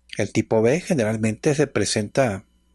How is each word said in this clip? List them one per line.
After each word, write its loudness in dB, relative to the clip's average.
El -2
tipo 2
B 2
generalmente -2
se 2
presenta -2